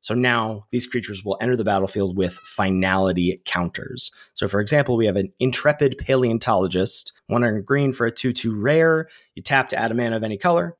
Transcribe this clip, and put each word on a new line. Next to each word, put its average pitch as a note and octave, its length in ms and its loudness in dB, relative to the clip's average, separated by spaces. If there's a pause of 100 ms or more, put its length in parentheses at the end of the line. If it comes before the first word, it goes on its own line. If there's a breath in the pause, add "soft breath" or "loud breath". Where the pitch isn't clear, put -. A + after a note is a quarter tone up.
So - 120 -6
now A2+ 580 0
these B2 160 -2
creatures G#2 380 -6
will G2 160 -2
enter B2 160 0
the A2+ 80 0
battlefield F#2+ 540 0
with F2+ 160 0
finality F#2 1120 0
counters. - 640 -4 (220 loud breath)
So G2+ 140 -4
for G2+ 120 0
example, B2+ 380 2
we A2+ 80 4
have G2 100 2
an F#2+ 240 -2
Intrepid C3+ 560 0
Paleontologist, A2 1160 0 (120)
one A#2+ 160 0
and A2 140 2
a G2+ 60 -4
green C#3 280 2
for B2+ 160 -2
a A2+ 60 0
two B2+ 220 -2
two A#2 200 -2
rare. D#3+ 540 2 (260 soft breath)
You - 80 -14
tap C3 280 2
to - 80 -2
add A2+ 120 0
a A2+ 40 -2
mana A#2 220 0
of A2 60 -2
any G#2+ 140 -4
color, E3+ 440 0